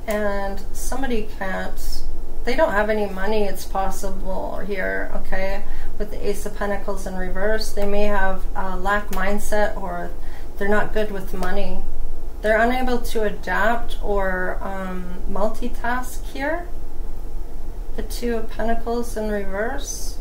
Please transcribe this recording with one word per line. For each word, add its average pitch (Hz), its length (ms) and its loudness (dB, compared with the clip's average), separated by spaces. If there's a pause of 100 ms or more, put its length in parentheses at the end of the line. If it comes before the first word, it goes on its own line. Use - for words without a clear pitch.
and 202 560 -4 (100)
somebody 254 560 -2 (100)
can't, 185 420 -4 (640)
they 240 120 0
don't 320 160 0
have 208 180 -2
any 214 160 -2
money, 202 380 0
it's 190 200 0
possible 190 960 0
here, 190 540 -4
okay? 190 480 4 (360)
With 208 120 -2
the 202 180 -2
Ace - 180 -2
of 196 100 -4
Pentacles 196 500 -2
in 185 100 -6
reverse, 185 560 2
they 202 140 4
may 208 180 6
have 196 400 6 (100)
a 185 220 0
lack 202 340 -2
mindset, 196 720 2
or 175 300 -6 (480)
they're 202 100 0
not 208 240 2
good 196 200 2
with 190 220 -2
money. 185 480 4 (600)
They're 214 180 0
unable 247 380 0
to - 260 0
adapt 196 800 0
or, 190 600 -2
um, 185 640 -6
multitask 240 1040 -2
here. 311 360 -6 (1300)
The 220 60 -4
Two 240 340 -6
of - 140 -2
Pentacles 226 680 -2
in 214 140 -6
reverse. 202 920 -4